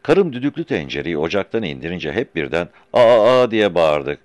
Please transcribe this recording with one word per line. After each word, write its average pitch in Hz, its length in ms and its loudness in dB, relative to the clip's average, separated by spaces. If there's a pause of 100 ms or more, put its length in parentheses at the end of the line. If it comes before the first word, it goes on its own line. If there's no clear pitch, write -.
Karım 170 320 0
düdüklü 139 300 -6
tencereyi 76 540 -4
ocaktan 95 460 -2
indirince 78 480 -8
hep 110 240 -6
birden, 82 320 -4 (260)
"Aa, 120 480 6
aa!" 120 100 2
diye 104 240 0
bağırdık. 76 500 0